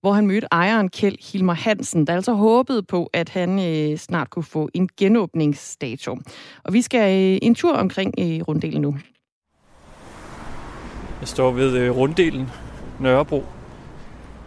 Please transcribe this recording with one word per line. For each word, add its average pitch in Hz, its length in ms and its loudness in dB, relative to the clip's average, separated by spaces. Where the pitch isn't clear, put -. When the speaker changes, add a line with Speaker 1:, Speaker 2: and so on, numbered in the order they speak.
Speaker 1:
hvor 202 120 2
han 208 140 4
mødte 202 240 0
ejeren 190 380 2
Kjeld - 420 -2
Hilmer 185 220 2
Hansen, 165 540 0
der 170 80 0
altså 196 180 0
håbede 226 500 4
på, 180 300 -2
at 165 160 -2
han, 185 300 0
øh, 156 380 0
snart - 320 -4
kunne 170 140 -6
få 156 300 -4
en 180 240 0
genåbningsdato. 151 1200 0
Og 185 100 -4
vi 240 80 6
skal, 190 520 4
øh, 190 80 2
en 233 140 4
tur 339 180 2
omkring, 190 460 0
øh, 165 220 -2
Runddelen 156 400 -2
nu. 143 160 -2
Speaker 2:
Jeg 120 80 -10
står 131 240 2
ved, 127 260 2
øh, 123 200 2
Runddelen, 147 520 2
Nørrebro, 135 440 2